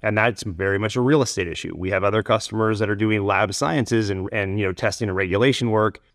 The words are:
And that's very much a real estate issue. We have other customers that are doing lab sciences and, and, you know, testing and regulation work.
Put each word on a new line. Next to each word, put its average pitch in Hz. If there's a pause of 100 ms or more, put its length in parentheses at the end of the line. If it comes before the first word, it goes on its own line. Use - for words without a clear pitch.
And 107
that's 110
very 98
much 107
a 123
real 139
estate 95
issue. 82
We 92
have 95
other 101
customers 110
that 104
are 107
doing 107
lab 98
sciences 117
and, 95
and, 101
you 101
know, 92
testing 104
and 92
regulation 107
work. 107 (160)